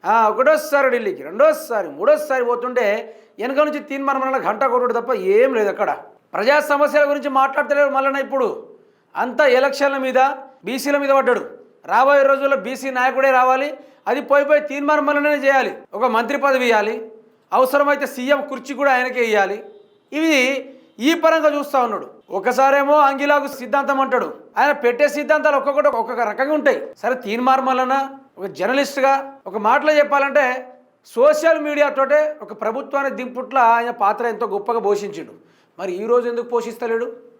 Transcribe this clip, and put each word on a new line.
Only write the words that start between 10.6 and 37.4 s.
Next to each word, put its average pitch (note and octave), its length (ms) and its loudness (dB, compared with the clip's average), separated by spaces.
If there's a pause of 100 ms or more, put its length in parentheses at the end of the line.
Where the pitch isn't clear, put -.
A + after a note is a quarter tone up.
బీసీల C4+ 320 -2
మీద C#4 220 0
పడ్డాడు. B3 260 0 (420)
రాబోయే C4+ 440 4
రోజుల్లో C4+ 260 2
బీసీ B3+ 340 -6
నాయకుడే C4 400 2
రావాలి, C4 380 2 (380)
అది B3 140 -2 (100)
పోయి C#4+ 140 4
పోయి D4 160 4
తీన్మార్ D4 400 -2
మల్లన్ననే D4 460 0
చేయాలి. C4 260 2 (220)
ఒక A3+ 120 -2 (100)
మంత్రి A#3+ 220 -2
పదవి C4 300 0
ఇవ్వాలి, G#3+ 260 0 (580)
అవసరమైతే C#4 540 2
సీఎం B3+ 340 -2 (100)
కుర్చీ C4 240 -12
కూడా C#4 220 0
ఆయనకే B3 340 -2
ఇవ్వాలి. G3+ 260 2 (560)
ఇవి D#4 220 0 (640)
ఈ B3 160 0
పరంగా D#4+ 420 2
చూస్తా C#4+ 300 -2
ఉన్నాడు. F#3 200 -6 (240)
ఒకసారేమో C4+ 640 2 (140)
అంగిలాగు C#4 380 0
సిద్ధాంతం C4+ 540 -4
అంటాడు, B3+ 280 -2 (300)
ఆయన C#4 140 2 (120)
పెట్టే B3 240 2
సిద్ధాంతాలు D4 480 0
ఒక్కొక్కటి C#4 320 0
ఒక్కొక్క A#3+ 420 -2
రకంగా C4+ 280 -2
ఉంటాయి. C4 200 2 (240)
సరే, A#3+ 120 -2
తీన్మార్ B3 540 0
మల్లన్న B3+ 280 0 (420)
ఒక F#3+ 80 -10 (120)
జర్నలిస్ట్గా C4+ 540 0 (340)
ఒక G3 100 -10
మాటలో C4 420 2
చెప్పాలంటే C#4+ 460 2 (680)
సోషల్ D4+ 520 4
మీడియాతోటే D4 520 0 (240)
ఒక G#3+ 100 -18 (100)
ప్రభుత్వాన్ని C4+ 560 -4
దింపుట్ల B3+ 400 -6
ఆయన A#3 320 4
పాత్ర G#3+ 360 -2
ఎంతో A3+ 280 -4
గొప్పగా A3 340 -2
పోషించిండు. G3 460 -4 (440)
మరి F#3 140 -8
ఈ F#3+ 140 -8
రోజు A#3+ 260 2
ఎందుకు A#3 220 -6
పోషిస్తలేడు? A#3 520 -4 (340)